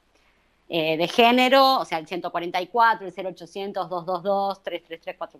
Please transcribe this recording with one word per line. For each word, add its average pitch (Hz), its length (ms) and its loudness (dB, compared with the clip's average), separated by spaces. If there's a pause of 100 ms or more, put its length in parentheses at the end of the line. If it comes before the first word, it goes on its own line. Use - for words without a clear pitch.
(680)
eh, 160 280 0
de 165 100 0
género, 254 720 4
o 220 60 -4
sea, 170 120 -4
el 160 100 -10
ciento 175 220 -6
cuarenta 175 300 -4
y 180 80 -4
cuatro, 226 400 2
el 175 60 -12
cero 190 160 -8
ochocientos, 190 600 -8
dos 175 160 -6
dos 180 160 -4
dos, 196 400 -2
tres 170 240 -10
tres 165 140 -14
tres 180 180 -12
cuatro, 156 220 -12